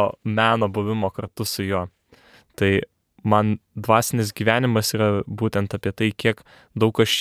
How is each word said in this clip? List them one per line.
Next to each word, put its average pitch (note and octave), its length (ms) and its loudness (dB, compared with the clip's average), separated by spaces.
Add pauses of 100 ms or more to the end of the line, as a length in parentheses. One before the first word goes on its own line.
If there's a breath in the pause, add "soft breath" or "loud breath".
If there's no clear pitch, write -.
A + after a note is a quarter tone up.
(220)
meno A2 480 2
buvimo G#2 420 -2
kartu G#2 320 -10
su G2+ 220 -6
juo. F#2 220 -4 (640 soft breath)
Tai G2 160 2 (560)
man G#2+ 320 2 (160)
dvasinis A2 600 0
gyvenimas A2+ 580 0
yra G#2+ 160 2 (160)
būtent G#2 480 -4
apie G2+ 180 -4
tai, A2 220 0
kiek - 300 -2 (320 soft breath)
daug A2 260 2
aš - 180 0